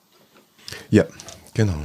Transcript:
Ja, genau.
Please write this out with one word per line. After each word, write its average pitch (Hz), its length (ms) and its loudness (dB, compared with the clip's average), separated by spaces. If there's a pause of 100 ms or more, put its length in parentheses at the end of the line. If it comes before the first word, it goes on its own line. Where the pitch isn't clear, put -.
(880)
Ja, 107 160 6 (480)
genau. 104 220 0 (100)